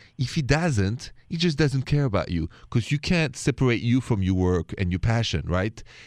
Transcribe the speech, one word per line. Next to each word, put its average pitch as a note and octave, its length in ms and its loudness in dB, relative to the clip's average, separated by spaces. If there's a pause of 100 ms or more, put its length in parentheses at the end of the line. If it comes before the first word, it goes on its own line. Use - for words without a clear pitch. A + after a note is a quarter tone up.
(180)
If B2+ 180 -4
he E3 60 -2
doesn't, B2+ 720 0 (160)
he F3 80 -6
just E3 200 0
doesn't C3+ 260 2
care D3 200 2
about G2 260 0
you D#2+ 200 -2 (200)
'cause - 220 0
you D3 80 0
can't E3 380 0
separate B2+ 440 0
you A#2+ 200 2
from G#2+ 200 0
your F#2+ 140 2
work F2+ 420 0
and F2+ 140 0
your F2+ 80 -2
passion, A2+ 460 0
right? F#2 360 -2 (260)